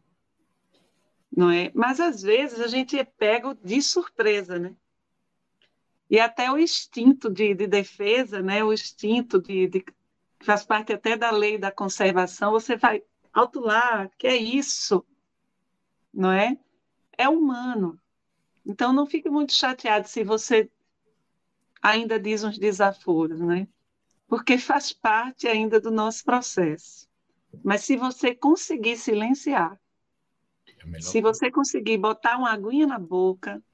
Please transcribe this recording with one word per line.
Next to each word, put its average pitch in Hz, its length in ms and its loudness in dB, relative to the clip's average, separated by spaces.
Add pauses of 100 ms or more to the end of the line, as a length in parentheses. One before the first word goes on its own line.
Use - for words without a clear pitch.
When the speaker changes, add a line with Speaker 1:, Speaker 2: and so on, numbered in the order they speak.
(1400)
Speaker 1:
Não 180 160 6
é? 175 240 0
Mas, 254 240 0
às 302 220 -2
vezes, 226 400 0
a 240 60 -4
gente 254 300 -2
é 269 60 0
pego 233 520 -2
de 214 260 -2
surpresa, 208 760 -2
né? 180 160 -8 (1400)
E 208 100 4
até 233 320 0
o 277 60 0
instinto 262 720 2
de, 202 240 0
de 196 140 -4
defesa, 202 760 -2
né? 196 220 0
O 214 80 2
instinto 220 720 -2
de, 185 260 -2
de, 185 140 -2
que - 120 -18 (520)
faz 208 180 0
parte 214 300 -2
até 220 240 -2
da 226 140 0
lei 208 260 0
da 196 140 -4
conservação, 196 800 -2
você 226 260 0
vai, 226 260 0 (300)
"Alto 240 260 2
lá, 220 480 0 (100)
que - 100 -2
é 254 100 2
isso?" 262 640 -2 (1120)
Não 190 180 0
é? 208 260 2 (600)
É 254 120 2
humano. 247 720 -2 (640)
Então, 240 280 0
não 285 140 4
fique 320 220 -4
muito 294 240 -2
chateado 226 540 0
se 226 160 -4
você 220 460 2 (1120)
ainda 220 360 2
diz 214 240 -4
uns 214 140 -4
desaforos, 185 800 0
né? 175 280 -2 (600)
Porque 240 300 0
faz - 360 -2
parte 233 540 -2
ainda 220 340 2
do 220 100 -4
nosso 220 340 -2
processo. 190 840 -2 (560)
Mas 202 200 0
se 269 140 0
você 254 380 -2
conseguir 262 600 0
silenciar, 220 840 -2 (1000)
Speaker 2:
É - 40 -20
melhor 160 240 -12
Speaker 1:
se 226 120 2
você 220 300 0
conseguir 226 480 0
botar 220 380 0
uma 247 140 -2
aguinha 233 360 0
na 262 100 -4
boca, 185 640 -2 (120)